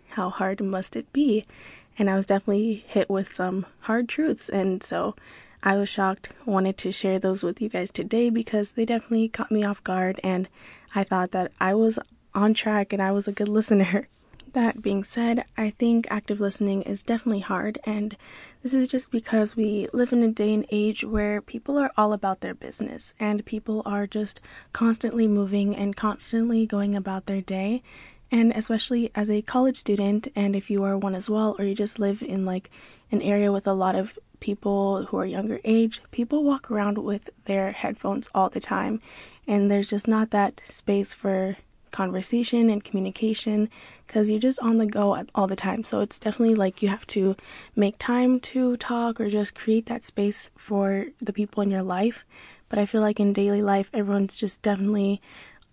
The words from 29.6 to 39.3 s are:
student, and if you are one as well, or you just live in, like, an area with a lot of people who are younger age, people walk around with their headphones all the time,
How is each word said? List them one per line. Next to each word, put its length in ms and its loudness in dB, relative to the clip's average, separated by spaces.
student, 580 0
and 220 0
if 120 -4
you 140 0
are 160 0
one 160 -2
as 160 -4
well, 260 2
or 80 -4
you 120 -2
just 240 -4
live 200 0
in, 240 -4
like, 280 -4
an 100 0
area 300 2
with 160 -2
a 40 4
lot 220 2
of 240 -4
people 640 0
who 120 -6
are 100 -2
younger 360 -4
age, 480 2
people 320 -2
walk 300 0
around 260 0
with 320 -6
their 260 -2
headphones 640 -6
all 140 4
the 100 -6
time, 420 -4